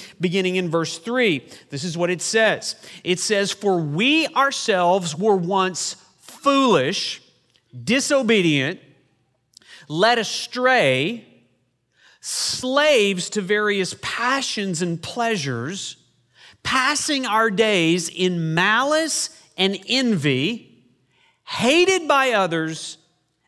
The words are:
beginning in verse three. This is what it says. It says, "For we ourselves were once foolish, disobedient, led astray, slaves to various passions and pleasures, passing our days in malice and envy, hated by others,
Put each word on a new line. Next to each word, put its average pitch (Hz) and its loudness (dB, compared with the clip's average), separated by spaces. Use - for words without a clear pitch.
beginning 185 0
in 180 -2
verse 160 -2
three. 226 0
This 139 -8
is 165 -6
what 175 0
it 180 -4
says. 214 0
It 180 -2
says, 202 -2
"For 190 0
we 226 0
ourselves 185 0
were 202 2
once 185 -2
foolish, 220 0
disobedient, 208 0
led 214 2
astray, 220 0
slaves 254 0
to 208 -4
various 202 0
passions 220 -4
and 170 -4
pleasures, 175 -6
passing 269 -2
our 220 2
days 180 2
in 170 -2
malice 262 0
and 196 0
envy, 202 0
hated 339 2
by 269 4
others, 160 -2